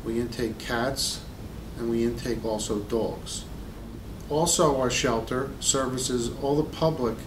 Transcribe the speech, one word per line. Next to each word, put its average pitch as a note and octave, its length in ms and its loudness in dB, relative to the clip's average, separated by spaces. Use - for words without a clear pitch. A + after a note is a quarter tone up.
We A2+ 160 0
intake A#2 380 -2
cats - 640 -2
and A#2 100 -2
we A#2 160 4
intake A#2 400 0
also G#2+ 360 0
dogs. - 640 -2
Also, D3+ 540 4
our B2+ 80 4
shelter A#2+ 720 0
services B2 720 2
all C#3 140 4
the D3 80 4
public C#3 520 2